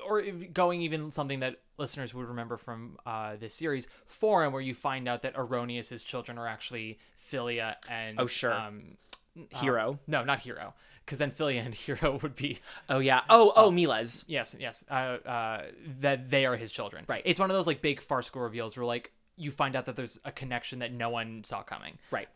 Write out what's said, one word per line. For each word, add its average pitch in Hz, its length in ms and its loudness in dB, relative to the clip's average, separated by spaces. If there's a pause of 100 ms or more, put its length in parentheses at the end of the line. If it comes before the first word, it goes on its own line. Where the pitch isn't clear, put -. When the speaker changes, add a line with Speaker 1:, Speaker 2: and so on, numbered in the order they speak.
Speaker 1:
or 208 140 2
if, 180 320 -6
going 175 300 2
even 156 280 -4
something 139 300 -4
that 131 200 -4 (180)
listeners 135 340 -6
would 123 160 -8
remember 120 300 -6
from, 117 480 -12
uh, 110 300 -6
this 107 180 -10
series, 143 340 -2 (160)
Forum, 175 480 4
where 135 80 -2
you 131 140 -4
find 131 340 -4
out 120 140 -2
that 131 160 -2
Erroneous's 120 640 -4
children 120 320 -8
are 117 100 -6
actually 110 520 -8 (200)
Philia 120 580 -4 (120)
and, 113 320 -4
Speaker 2:
Oh, 123 60 2
sure. 120 260 0
Speaker 1:
um, 107 460 -6 (400)
um, 165 80 -18 (160)
Speaker 2:
Hero. 127 440 2
Speaker 1:
no, 147 160 0
not 135 180 0
Hero, - 340 -12 (320)
'cause 139 100 -8
then 143 140 0
Philia 139 340 0
and 117 100 -8
<laughs> - 120 -12
Hero 139 360 0
would 143 140 -6
be 139 220 -6 (320)
Speaker 2:
Oh, 135 80 4
yeah. 131 320 6
Oh, 220 260 12
oh, 220 120 12
Speaker 1:
Um, 180 80 4
Speaker 2:
Mila's. 120 520 2
Speaker 1:
Yes, 139 320 -4
yes. 120 300 -8
Uh, - 20 -10 (340)
uh, 110 360 -4 (380)
that 135 280 2
they 135 160 4
are 123 120 2
his 110 140 -6
children. 101 380 -8
Speaker 2:
Right. 117 160 -2
Speaker 1:
It's 180 160 4
one 190 100 4
of 190 60 4
those, 175 100 2
like, 156 140 2
big 147 220 0
farcical 127 400 -2
reveals 113 340 -6
where, 123 80 -4
like, 120 280 -2 (280)
you 147 120 -4
find 135 240 0
out 123 100 -4
that 127 80 -6
there's 120 300 -8
a 135 80 -10
connection 127 480 -6
that 120 120 -6
no 117 180 -2
one 113 340 -6
saw 101 180 -6
coming. - 340 -12 (140)
Speaker 2:
Right. 107 260 -2